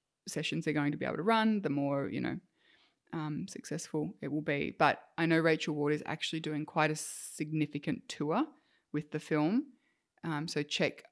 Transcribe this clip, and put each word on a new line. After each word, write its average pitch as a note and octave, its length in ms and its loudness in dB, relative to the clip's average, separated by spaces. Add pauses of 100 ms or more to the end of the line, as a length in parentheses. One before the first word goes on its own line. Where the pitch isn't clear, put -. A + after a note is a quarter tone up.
(260)
sessions D#3 380 -2
they're D3+ 100 0
going D3 180 2
to D#3+ 60 -4
be C3 80 -2
able - 100 -2
to D#3 60 -4
run, A3 400 4
the D3+ 80 0
more, C#3 380 0
you - 120 -2
know, - 180 -2 (760)
um, D#3 340 -4
successful - 720 -6
it - 80 -6
will D3+ 140 -2
be. C#3+ 360 -2
But D3 240 4 (140)
I E3 80 2
know E3 140 6
Rachel D#3+ 360 4
Ward D3 200 2
is D3 100 -2
actually - 360 -4
doing D3+ 260 -4
quite D#3 240 2
a D#3 60 -2
significant - 1120 -4
tour F3 400 0 (460)
with D3 200 -2
the D#3 60 -4
film. D#3+ 500 2 (540)
Um, D#3 240 -2
so - 160 -2
check - 500 0